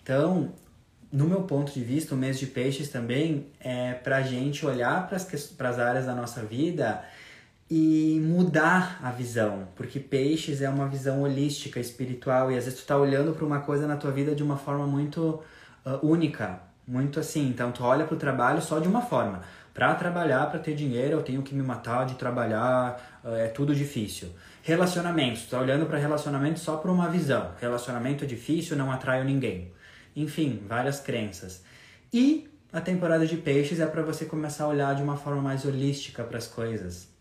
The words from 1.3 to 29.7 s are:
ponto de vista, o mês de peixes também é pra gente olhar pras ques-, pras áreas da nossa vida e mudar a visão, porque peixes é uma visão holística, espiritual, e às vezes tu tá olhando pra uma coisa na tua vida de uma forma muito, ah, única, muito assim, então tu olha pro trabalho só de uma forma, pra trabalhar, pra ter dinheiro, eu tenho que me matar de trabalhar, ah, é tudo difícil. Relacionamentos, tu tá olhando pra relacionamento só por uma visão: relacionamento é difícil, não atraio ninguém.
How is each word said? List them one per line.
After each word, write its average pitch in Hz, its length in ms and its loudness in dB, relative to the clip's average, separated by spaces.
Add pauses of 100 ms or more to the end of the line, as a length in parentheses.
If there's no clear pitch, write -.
ponto 143 280 -2
de 127 100 -6
vista, 139 320 -2
o 135 40 -2
mês 131 200 -2
de 135 80 -4
peixes 135 440 -2
também 135 580 -2 (140)
é 123 320 -4
pra 135 280 0
gente 131 440 -2
olhar 135 420 0
pras 185 160 -4
ques-, - 240 -8
pras 123 320 -4
áreas 123 260 2
da 127 80 -4
nossa 120 300 -6
vida 120 580 -2 (720)
e 156 500 4
mudar 170 800 4
a 123 80 -4
visão, 110 640 -2
porque 123 280 -8
peixes 143 600 0
é 135 80 0
uma 139 160 0
visão 139 360 0
holística, 139 580 0
espiritual, 127 720 0
e 123 60 2
às 120 80 -2
vezes 127 160 -8
tu - 40 -18
tá 143 120 2
olhando 143 360 4
pra 156 120 -2
uma 143 160 0
coisa 147 260 0
na 147 80 0
tua 143 160 -2
vida 143 240 0
de 147 80 -2
uma 147 140 2
forma 143 280 -2
muito, 147 560 0 (440)
ah, 131 180 -2
única, 143 560 2 (260)
muito 139 360 0
assim, 147 260 0
então 120 240 0
tu 123 140 -4
olha 139 200 4
pro 156 120 -2
trabalho 135 440 2
só 156 160 -2
de 165 120 2
uma 233 120 4
forma, 104 420 0 (300)
pra 143 220 4
trabalhar, 165 560 2
pra 165 80 -4
ter 151 160 -4
dinheiro, 139 380 0
eu 151 100 0
tenho 131 180 -4
que 139 140 -8
me 135 80 0
matar 117 420 -2
de 127 100 -4
trabalhar, 123 1080 0
ah, 117 140 -4
é 113 100 2
tudo 143 260 0
difícil. 110 560 -2 (320)
Relacionamentos, 165 840 2
tu - 80 -10
tá 127 100 -2
olhando 135 240 2
pra 147 120 -2
relacionamento 147 640 0
só 156 160 -4
por 180 160 -2
uma 175 180 4
visão: 135 420 2 (100)
relacionamento 120 640 -2
é - 20 -4
difícil, 151 480 -2
não 165 160 0
atraio 131 320 0
ninguém. 113 480 0 (460)